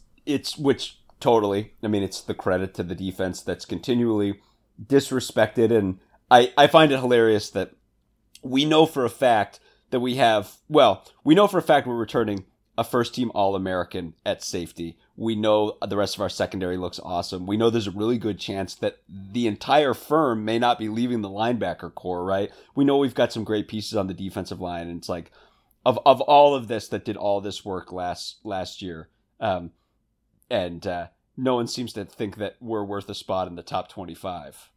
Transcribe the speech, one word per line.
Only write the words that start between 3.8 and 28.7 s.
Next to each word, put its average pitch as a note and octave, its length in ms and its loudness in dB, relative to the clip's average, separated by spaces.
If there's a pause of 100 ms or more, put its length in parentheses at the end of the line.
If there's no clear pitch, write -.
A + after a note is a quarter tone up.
disrespected, A#2+ 960 2
and F#2+ 220 0 (320)
I, B2 260 8
I D3 80 8
find D#3 260 6
it C3 80 2
hilarious A2+ 520 4
that F#2 220 -6 (680)
we C3+ 240 0
know D#3 200 6
for C#3 200 0
a A2+ 40 0
fact A2+ 500 2 (320)
that B2+ 80 0
we B2 160 0
have, A2 380 2 (140)
well, C3 380 6 (180)
we D#3 120 6
know G3+ 100 8
for F#3+ 120 0
a D#3+ 40 2
fact C#3+ 240 4
we're B2 100 -6
returning G#2+ 500 -2 (320)
a A2+ 80 -2
first-team A#2+ 480 -2
All-American F#2 800 -2 (120)
at G2 180 -4
safety. E2+ 540 -10 (200)
We A2+ 180 -4
know G#2+ 500 2
the G2+ 120 -4
rest G2+ 180 0
of G#2 60 -8
our F#2+ 80 -2
secondary F#2 480 -4
looks F2+ 260 -8
awesome. F2+ 440 -6
We G#2 100 0
know A2+ 120 4
there's A2+ 180 0
a G2 40 -6
really A2 280 -2
good G2+ 200 -6
chance G2 360 -8
that - 240 -6 (100)
the G2 380 -6
entire C3+ 480 2
firm C3 500 0
may A2+ 140 0
not A#2+ 200 2
be A2 80 -6
leaving A#2 340 -2
the G2+ 80 -6
linebacker G2+ 640 -4
core, F2+ 300 -6
right? F#2+ 280 -2 (240)
We C#3 100 2
know C#3 120 4
we've C#3 180 0
got A#2+ 180 0
some A2+ 100 -6
great G#2+ 240 -4
pieces A2 300 -8
on G2 80 0
the F#2+ 80 -8
defensive F2+ 480 -10
line, F2 260 -8
and F2 120 -10
it's - 100 -10
like, F2 220 -10 (540)
of, B2 200 2
of C3 160 6
all D3 340 8
of A#2 140 -6
this A2 200 -4
that G2+ 140 -6
did G2+ 140 -6
all G2+ 240 -2
this G2 240 -10
work F#2 260 -8
last, F2+ 520 -8
last F#2+ 380 -8